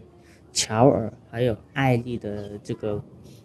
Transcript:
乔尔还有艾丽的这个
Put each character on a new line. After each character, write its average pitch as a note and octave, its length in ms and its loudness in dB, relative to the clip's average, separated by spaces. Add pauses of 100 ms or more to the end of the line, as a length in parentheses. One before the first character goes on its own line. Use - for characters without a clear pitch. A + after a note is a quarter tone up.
(520)
乔 A2+ 380 4
尔 G#2+ 220 0 (180)
还 A#2 120 -6
有 A#2+ 140 0 (180)
艾 C3 240 2
丽 A#2+ 200 -4
的 G#2 460 -10
这 A#2 120 -8
个 G#2 280 -6 (420)